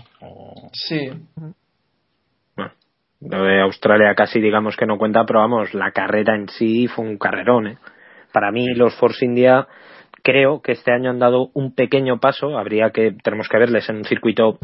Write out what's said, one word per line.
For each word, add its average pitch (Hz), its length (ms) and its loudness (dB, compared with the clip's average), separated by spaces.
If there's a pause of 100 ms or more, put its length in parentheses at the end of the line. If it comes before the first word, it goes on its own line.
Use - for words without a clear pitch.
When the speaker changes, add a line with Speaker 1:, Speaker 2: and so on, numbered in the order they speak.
(220)
Speaker 1:
O - 500 -20
Speaker 2:
Sí. 143 380 -8 (1500)
Speaker 3:
Bueno, 95 160 -14 (480)
lo 95 240 -6
de 95 180 4
Australia 104 540 4
casi 107 240 0
digamos 107 380 0
que 117 80 -2
no 107 120 -2
cuenta, 110 280 2
pero 110 140 2
vamos, 110 340 0
la 98 180 -4
carrera 104 440 0
en 101 120 -8
sí 117 400 -2
fue 117 180 -8
un 107 120 -8
carrerón, 113 500 0
¿eh? 104 100 -12 (540)
Para 104 200 0
mí 123 220 -2
los 120 220 2
Force 117 300 0
India 127 420 4 (560)
creo 135 380 2
que - 100 -4
este 120 220 -2
año 127 180 0
han 123 80 -4
dado 123 340 2
un 135 220 -6
pequeño 131 440 0
paso, 139 380 -2
habría 107 340 0
que, 110 200 0 (120)
tenemos 107 260 -4
que 110 100 2
verles 117 300 2
en 110 80 -6
un 107 80 -10
circuito, 110 580 0